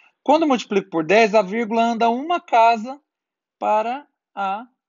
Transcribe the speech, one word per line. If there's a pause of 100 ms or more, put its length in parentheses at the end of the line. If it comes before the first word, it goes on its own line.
(220)
Quando
eu
multiplico
por
dez,
a
vírgula
anda
uma
casa (580)
para (280)
a (220)